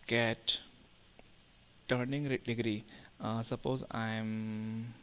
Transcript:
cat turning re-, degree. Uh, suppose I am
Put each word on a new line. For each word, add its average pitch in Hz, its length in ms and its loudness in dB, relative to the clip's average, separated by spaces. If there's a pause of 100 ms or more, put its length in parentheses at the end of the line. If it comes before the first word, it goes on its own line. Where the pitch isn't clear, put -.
cat 117 520 2 (1300)
turning 135 420 2
re-, 131 160 2
degree. 113 380 2 (360)
Uh, 113 240 0
suppose 127 480 -2
I 113 180 0
am 110 920 -2